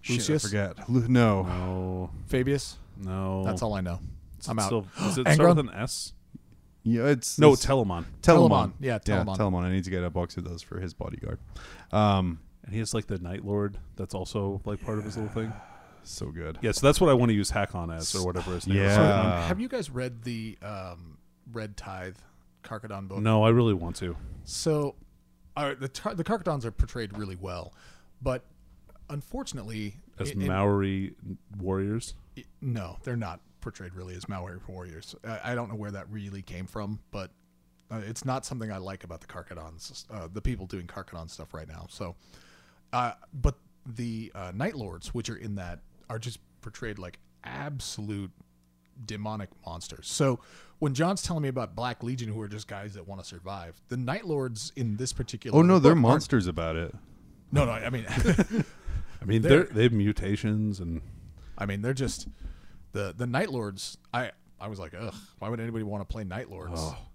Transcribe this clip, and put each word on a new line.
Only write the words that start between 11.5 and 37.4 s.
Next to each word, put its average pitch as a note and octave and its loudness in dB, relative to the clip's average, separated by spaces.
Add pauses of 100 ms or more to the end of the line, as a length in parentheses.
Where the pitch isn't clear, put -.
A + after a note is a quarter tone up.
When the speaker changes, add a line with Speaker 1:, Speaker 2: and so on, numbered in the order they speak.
Speaker 1:
Um, F#2+ 4 (240)
Speaker 3:
And - -10
he A2 -2
has, A2 -4
like, G#2+ -2
the G2+ -4
Night F2 -8
Lord G2+ -2 (180)
that's - -8
also, G2 -4
like, G#2 -6
part G#2+ -4
of G#2 -6
his G#2 -8
little G#2+ -6
thing. A2 -4 (500)
Speaker 1:
So - -10
good. D#2+ -8
Speaker 3:
Yeah, G#2+ 2
so - 2
that's C#3+ 8
what F3 8
I C#3 8
wanna A#2+ 6
use G2+ 2
Hakon F2+ -2
as E2 -6
or F#2 0
whatever F2+ -2
his F2 -6
name F#2+ 4
is. G2+ 6
Speaker 1:
Yeah. G2+ 6
Speaker 2:
Um, F2 2
have F#3 0
you B3+ -4
guys G3+ -4
read B2 -6
the, A2+ -8
um, F#2 -12 (360)
Red G#2+ -10
Tithe F#2 -10 (480)
Karkadon G2+ -10
book? G2 -6
Speaker 3:
No, G#2+ 6
I A2+ 8
really A#2 6
want E2+ -2
to. F2 -6 (260)
Speaker 2:
So, D3+ -2 (600)
uh, C#3+ -4
the C3+ -6
Tar-, G#3+ -8
the E3 -4
Karkadons E3 -2
are A2+ -4
portrayed A2 -4
really F#2+ -6
well, F2+ -8 (480)
but B2+ -2 (680)
unfortunately, A2+ -8 (220)
Speaker 3:
As F#2 -4
Speaker 2:
in, F#2+ -4
in F#2+ 0
Speaker 3:
Maori G2 2 (440)
warriors? G2 -2 (240)
Speaker 2:
I, B2 -16 (180)
no, A2 -6
they're B2 -6
not F#2 -6 (220)
portrayed F2+ -12
really F2+ -12
as F2+ -12
Maori F#2 -10 (100)
warriors. F2+ -14 (100)
I, A2+ -8
I B2 -4
don't A#2+ -6
know A2+ -10
where G#2 -8
that G2 -12
really G2+ -10
came F#2 -10
from, G#2 -6 (120)
but, F#2+ -10 (580)